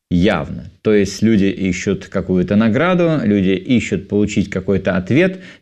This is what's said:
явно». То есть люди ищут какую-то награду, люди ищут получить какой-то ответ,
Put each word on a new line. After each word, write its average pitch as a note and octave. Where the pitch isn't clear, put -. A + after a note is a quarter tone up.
явно». F2+
То A2
есть G2+
люди G#2
ищут F#2+
какую-то F#2
награду, D#3
люди G2+
ищут F#2+
получить G#2
какой-то F#2+
ответ, D#3+